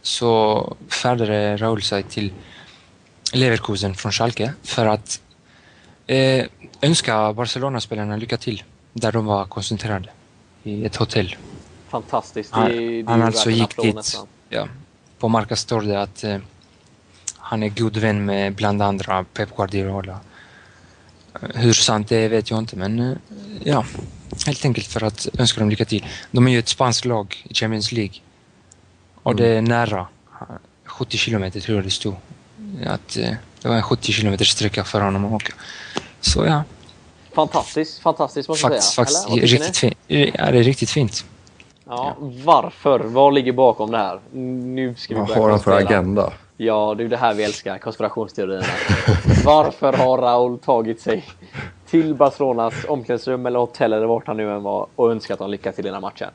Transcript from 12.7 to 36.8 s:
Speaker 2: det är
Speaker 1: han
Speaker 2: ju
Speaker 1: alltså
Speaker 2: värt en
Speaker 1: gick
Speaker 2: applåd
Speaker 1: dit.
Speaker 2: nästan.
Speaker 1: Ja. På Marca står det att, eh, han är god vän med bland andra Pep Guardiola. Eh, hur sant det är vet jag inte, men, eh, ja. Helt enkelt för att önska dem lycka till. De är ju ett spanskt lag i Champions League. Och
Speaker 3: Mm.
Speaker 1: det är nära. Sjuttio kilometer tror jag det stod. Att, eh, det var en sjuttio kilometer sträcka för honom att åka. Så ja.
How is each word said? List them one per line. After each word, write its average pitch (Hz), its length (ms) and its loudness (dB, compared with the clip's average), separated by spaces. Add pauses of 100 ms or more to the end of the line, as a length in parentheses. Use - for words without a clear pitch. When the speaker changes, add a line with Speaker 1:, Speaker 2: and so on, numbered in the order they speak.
Speaker 2:
det 117 220 -4
är 113 80 -8
Speaker 1:
han 117 120 4
Speaker 2:
ju 113 60 4
Speaker 1:
alltså 113 240 0
Speaker 2:
värt 113 40 2
en 113 60 2
Speaker 1:
gick 113 120 4
Speaker 2:
applåd 113 140 -4
Speaker 1:
dit. 107 100 2
Speaker 2:
nästan. 104 320 -10 (220)
Speaker 1:
Ja. 107 180 -4 (520)
På 117 80 0
Marca 110 280 2
står 113 260 -2
det 101 200 -2
att, 98 220 -8
eh, 101 140 -4 (1000)
han 110 260 -4
är 104 60 -2
god 110 280 -2
vän 104 280 0
med 98 300 -2
bland 104 260 0
andra 98 520 0
Pep - 220 -6
Guardiola. 98 640 -4 (1200)
Eh, - 80 -10 (120)
hur 117 120 6
sant 107 360 2
det 120 80 2
är 110 120 2
vet 110 220 0
jag 110 80 0
inte, 110 160 -8
men, 101 240 -2
eh, 127 180 -2 (460)
ja. 139 220 2 (600)
Helt 147 200 -4
enkelt 123 220 0
för 110 160 -4
att 107 240 -4 (120)
önska 113 200 2
dem 107 100 2
lycka 107 160 0
till. 104 200 -4 (260)
De 123 160 6
är 127 40 6
ju 120 80 4
ett 113 80 -2
spanskt - 380 0
lag 110 380 -4
i - 100 -18
Champions 110 380 -2
League. 107 220 -4 (1080)
Och 127 80 0
Speaker 3:
Mm. 117 120 2
Speaker 1:
det 117 140 6
är 110 40 2
nära. 113 460 0 (760)
Sjuttio - 320 -8
kilometer 98 420 -2
tror 107 180 -2
jag 95 80 0
det 98 60 -4
stod. 98 240 -4 (720)
Att, - 320 -6
eh, 117 140 -2 (300)
det - 80 -4
var 117 60 4
en 113 80 2
sjuttio - 300 -2
kilometer 101 320 0
sträcka 104 380 0
för 101 180 0
honom 98 240 0
att 107 60 -2
åka. 107 220 -4 (680)
Så - 240 2
ja. 151 180 2 (720)